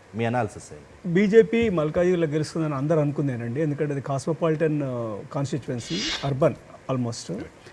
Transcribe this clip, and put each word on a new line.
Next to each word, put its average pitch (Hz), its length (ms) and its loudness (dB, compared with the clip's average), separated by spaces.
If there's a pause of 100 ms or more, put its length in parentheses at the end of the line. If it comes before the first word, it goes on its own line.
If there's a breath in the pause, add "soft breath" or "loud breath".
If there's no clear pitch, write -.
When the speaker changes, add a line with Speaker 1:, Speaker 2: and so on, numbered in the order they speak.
(140)
Speaker 1:
మీ 113 100 -2
అనాలిసిస్ 113 480 -2
ఏంటి? 76 180 -20 (160)
Speaker 2:
బీజేపీ 220 600 6
మల్కాజ్గిరిలో 170 580 2
గెలుస్తుందని 151 480 -2
అందరూ 151 260 2
అనుకుందేనండి, 139 640 0
ఎందుకంటే 147 300 0
అది 139 80 -4
కాస్మోపాలిటన్, 156 840 0
ఆ, 117 340 -4 (140)
కాన్స్టిట్యుయెన్సీ, 139 640 -4 (280)
అర్బన్ 139 300 2 (380)
almost. 127 500 -4 (300 loud breath)